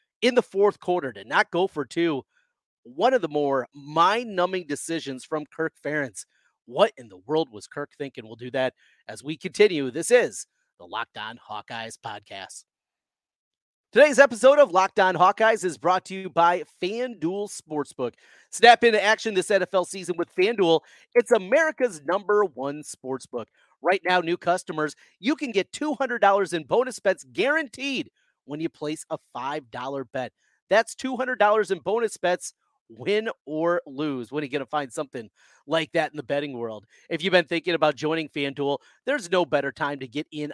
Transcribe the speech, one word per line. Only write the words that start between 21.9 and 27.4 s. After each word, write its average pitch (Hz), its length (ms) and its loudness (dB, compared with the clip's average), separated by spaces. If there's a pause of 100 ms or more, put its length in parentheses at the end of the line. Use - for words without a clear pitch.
number 202 400 2
one 143 360 -6
sportsbook. 127 640 -10 (360)
Right 185 200 2
now, 180 180 2
new 170 180 -2
customers, 160 580 -2 (240)
you 262 160 0
can 269 140 -6
get 196 220 -2
two 302 200 -4
hundred 240 280 -2
dollars 196 340 4
in 160 100 -4
bonus 226 360 0
bets 190 240 -2 (100)
guaranteed 262 760 -2 (360)